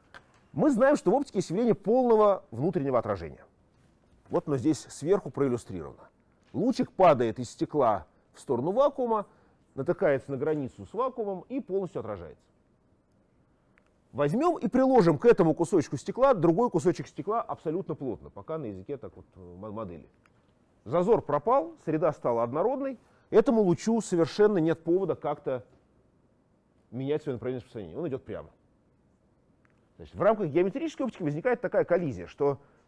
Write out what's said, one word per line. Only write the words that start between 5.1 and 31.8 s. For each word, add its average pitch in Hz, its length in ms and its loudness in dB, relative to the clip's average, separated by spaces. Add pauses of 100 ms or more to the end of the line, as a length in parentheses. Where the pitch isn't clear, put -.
проиллюстрировано. 110 800 -6 (420)
Лучик 226 400 -2
падает 123 480 4
из 123 100 -10
стекла 120 560 0 (280)
в - 60 -20
сторону 131 320 -2
вакуума, 240 540 0 (500)
натыкается 139 560 -2
на 135 60 -6
границу 139 480 -4
с - 80 -18
вакуумом 208 560 -6
и 262 120 -6
полностью 185 400 -6
отражается. 92 420 -12 (1700)
Возьмем 202 480 0
и - 80 -4
приложим 247 500 4
к - 80 -2
этому 190 300 6
кусочку 156 420 0
стекла 254 380 2
другой 175 340 2
кусочек 160 380 0
стекла 208 340 -6
абсолютно 160 540 -6
плотно, 98 340 -8
пока 156 300 -12
на 143 60 -10
языке 104 320 -10
так 98 180 -16
вот, 90 100 -20 (100)
э, 95 40 -20
мо-, 90 320 -16
модели. 98 360 -12 (760)
Зазор 185 400 2
пропал, 262 500 0 (120)
среда 160 260 0
стала 120 320 -2
однородной, 233 560 -4 (320)
этому 220 300 4
лучу 208 400 2
совершенно 190 580 2
нет 160 240 0
повода 170 320 0
как-то 143 500 -6 (1300)
менять 139 320 -4
свое 135 120 -4
направление 123 220 -6
распространения, 101 400 -12
он 165 100 -6
идет 131 160 -8
прямо. 78 260 -12 (1500)
Значит, 85 180 -20
в 95 60 -10
рамках 202 280 2
геометрической 196 560 -2
оптики 208 180 -8
возникает 175 380 -4
такая 185 220 0